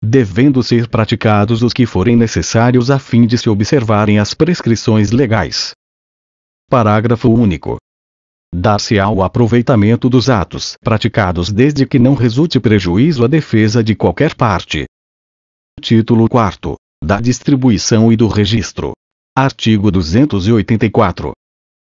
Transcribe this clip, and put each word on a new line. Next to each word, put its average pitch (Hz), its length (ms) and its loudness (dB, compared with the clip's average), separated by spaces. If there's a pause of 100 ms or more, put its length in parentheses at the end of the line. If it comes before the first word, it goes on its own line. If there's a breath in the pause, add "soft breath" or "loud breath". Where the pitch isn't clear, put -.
devendo 120 580 2
ser 117 280 -2
praticados 110 760 0
os 120 80 0
que 127 140 0
forem 110 320 0
necessários 117 720 0
a 139 80 0
fim 117 260 2
de 117 120 0
se 117 120 -2
observarem 107 680 0
as 104 140 -2
prescrições 113 800 0
legais. 113 600 -2 (960)
Parágrafo 113 600 0
único. 101 480 0 (760)
Dar-se-á 101 560 0
o 95 140 -2
aproveitamento 117 840 0
dos 123 200 2
atos - 540 -4
praticados 104 680 -2
desde 135 360 2
que - 120 -2
não 127 180 4
resulte 123 440 0
prejuízo 107 640 0
à 117 40 0
defesa 117 540 0
de 107 140 0
qualquer 113 400 -2
parte. 87 480 -4 (960)
Título 113 480 2
quarto. 101 480 -4 (260)
Da 80 200 -2
distribuição 123 880 0
e 113 60 2
do 117 100 2
registro. 101 640 -4 (460)
Artigo 110 520 0
duzentos 95 600 0
e - 20 2
oitenta 113 340 0
e 110 40 -2
quatro. 107 420 -2 (600)